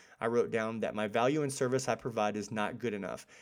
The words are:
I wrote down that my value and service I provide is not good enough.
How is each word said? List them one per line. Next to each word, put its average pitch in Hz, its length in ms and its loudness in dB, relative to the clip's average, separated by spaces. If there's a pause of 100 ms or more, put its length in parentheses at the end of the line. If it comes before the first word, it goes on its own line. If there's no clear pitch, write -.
(200)
I 117 60 0
wrote 117 240 2
down 110 300 -2
that 104 140 -2
my 107 140 0
value 127 340 4
and 139 100 -2
service 131 360 0
I 120 60 4
provide 107 420 0
is 101 140 -6
not 107 280 -2
good 117 140 -2
enough. 98 340 -6 (140)